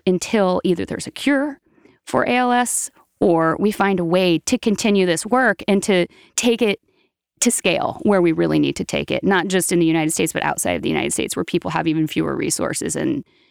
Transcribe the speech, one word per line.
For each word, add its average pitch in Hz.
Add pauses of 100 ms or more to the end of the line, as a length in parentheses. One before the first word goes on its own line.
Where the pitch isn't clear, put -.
until 185
either 180
there's -
a -
cure 277 (460)
for -
A -
L 247
S - (320)
or 165
we 208
find 196
a 175
way 175
to -
continue 196
this 165
work 233
and 202
to 180 (300)
take 233
it 208 (580)
to 247
scale -
where 202
we 170
really 160
need 143
to -
take 147
it, -
not 185
just 180
in 180
the 170
United 160
States, 165
but -
outside 147
of -
the -
United -
States -
where 175
people 175
have 165
even 156
fewer 151
resources 151
and 143 (260)